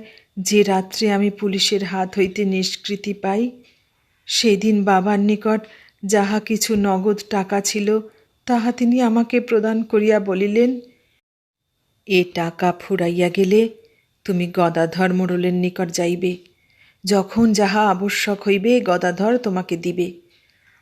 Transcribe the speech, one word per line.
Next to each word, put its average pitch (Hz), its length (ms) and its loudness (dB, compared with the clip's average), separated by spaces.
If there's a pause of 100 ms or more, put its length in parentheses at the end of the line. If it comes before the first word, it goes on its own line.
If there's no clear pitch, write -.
(400)
যে 202 240 2
রাত্রে 190 480 0
আমি 202 180 2
পুলিশের 196 540 -2
হাত 185 340 -4
হইতে 196 280 0
নিষ্কৃতি 196 680 -4
পাই, 202 380 -2 (760)
সেদিন 208 580 2
বাবার 202 360 2
নিকট 214 420 0 (440)
যাহা 202 340 0
কিছু 214 360 -2
নগদ 202 440 0 (100)
টাকা 202 320 -2
ছিল, 208 380 -2 (460)
তাহা 240 260 0
তিনি 247 300 2
আমাকে 233 380 2
প্রদান 220 440 -2
করিয়া 214 360 2
বলিলেন, 208 640 0 (1300)
'এ 185 160 4 (100)
টাকা 170 460 -2
ফুরাইয়া 175 500 -2
গেলে 196 400 2 (560)
তুমি 180 260 -2
গদাধর 170 600 0
মোড়লের 180 400 0
নিকট 180 380 -2
যাইবে। 180 460 -2 (680)
যখন 202 500 2
যাহা 208 360 2
আবশ্যক 196 520 -2
হইবে 208 400 2
গদাধর 180 560 0
তোমাকে 185 400 -4
দিবে। 175 340 -4 (720)